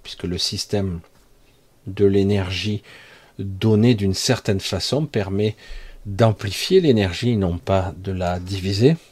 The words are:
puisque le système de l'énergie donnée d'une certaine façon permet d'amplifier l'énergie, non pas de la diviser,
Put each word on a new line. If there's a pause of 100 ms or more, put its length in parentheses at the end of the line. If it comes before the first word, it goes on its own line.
puisque
le
système (840)
de
l'énergie (560)
donnée
d'une
certaine
façon
permet (520)
d'amplifier
l'énergie,
non
pas
de
la
diviser, (160)